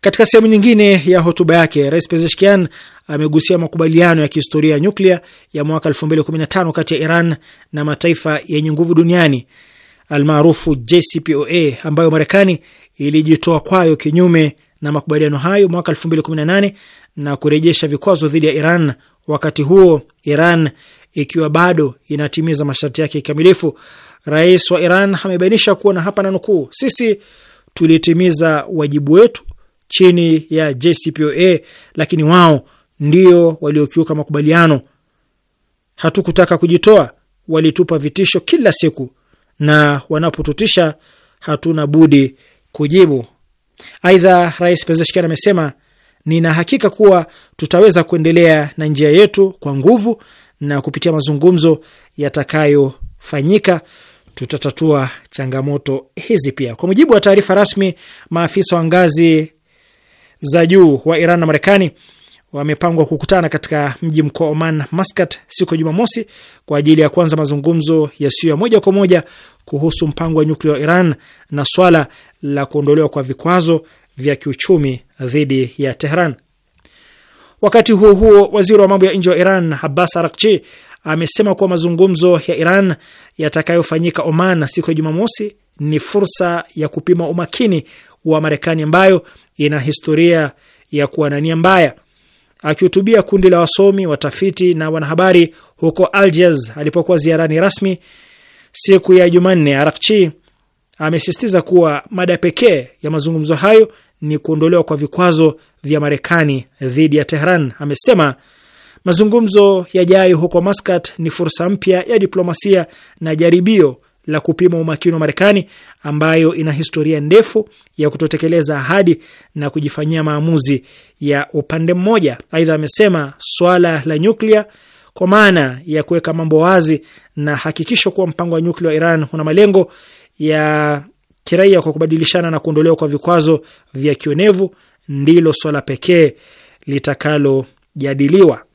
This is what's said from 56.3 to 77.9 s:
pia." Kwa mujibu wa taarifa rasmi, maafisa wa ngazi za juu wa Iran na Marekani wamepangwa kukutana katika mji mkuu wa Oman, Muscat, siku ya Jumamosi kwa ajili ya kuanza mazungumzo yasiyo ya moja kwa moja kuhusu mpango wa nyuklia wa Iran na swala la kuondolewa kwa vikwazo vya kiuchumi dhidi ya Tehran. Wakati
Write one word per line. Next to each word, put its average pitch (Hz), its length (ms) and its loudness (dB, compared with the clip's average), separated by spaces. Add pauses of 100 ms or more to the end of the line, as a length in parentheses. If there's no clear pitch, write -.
pia." 120 240 -8
Kwa 170 120 -6
mujibu 247 260 4
wa 208 80 6
taarifa 196 340 2
rasmi, 196 400 0 (340)
maafisa 170 460 -2
wa 165 80 -2
ngazi 160 680 2 (880)
za 156 240 0
juu 165 400 4
wa 160 140 -2
Iran 170 200 0
na 160 60 0
Marekani 180 460 0 (600)
wamepangwa 151 520 -2
kukutana 165 440 -2
katika 147 520 -6
mji 156 220 -2
mkuu 147 200 -4
wa 156 60 -2
Oman, 156 420 -4
Muscat, 180 460 -4 (100)
siku - 260 -6
ya 160 40 -4
Jumamosi 165 480 -2 (400)
kwa 151 120 -4
ajili 156 240 4
ya 151 80 4
kuanza 170 280 0
mazungumzo 151 720 -2 (100)
yasiyo 147 320 -2
ya 147 60 -2
moja 220 220 0
kwa 196 140 -2
moja 185 300 2 (420)
kuhusu 151 420 -4
mpango 160 320 -4
wa 151 60 2
nyuklia 156 280 -4
wa 135 60 -4
Iran 165 360 0 (360)
na 143 140 -6
swala 165 420 2 (340)
la 143 240 -6
kuondolewa 147 440 0
kwa 143 140 -6
vikwazo 160 640 -2 (320)
vya 135 180 -2
kiuchumi 139 640 -2 (180)
dhidi 131 580 -4
ya 135 160 -6
Tehran. 156 420 -4 (1300)
Wakati 220 300 2